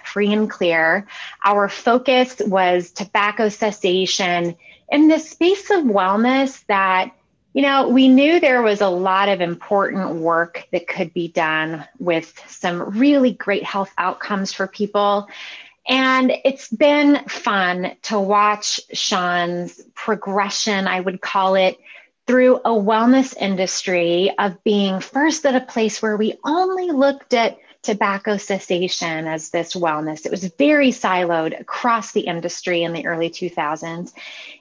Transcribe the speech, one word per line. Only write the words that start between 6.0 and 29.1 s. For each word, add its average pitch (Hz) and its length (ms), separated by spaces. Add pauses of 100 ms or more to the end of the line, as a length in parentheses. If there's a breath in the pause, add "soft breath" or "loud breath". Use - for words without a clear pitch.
that, 190 460 (400)
you 277 100
know, 277 260
we 262 200
knew 285 320
there 254 220
was 208 180
a 196 80
lot 190 400
of 190 120
important 185 760
work 165 560
that 175 160
could 180 260
be 170 140
done 156 580 (140)
with 165 340 (140)
some 180 500
really 269 340
great - 300
health - 340
outcomes 190 560
for 190 140
people. 202 600 (600 loud breath)
And 262 420 (140)
it's 269 240
been 294 580
fun 180 760
to 214 180
watch 208 600 (120)
Sean's 175 880 (140)
progression, 196 920
I 185 140
would 185 220
call 190 340
it, 185 220 (500 loud breath)
through 254 300
a - 120
wellness 226 680
industry 185 1000
of 196 240
being 196 380
first 294 460
at 254 100
a 254 40
place 220 400
where 214 160
we 214 180 (100)
only 359 480
looked 277 420
at 226 240 (240 soft breath)
tobacco 202 540
cessation 175 880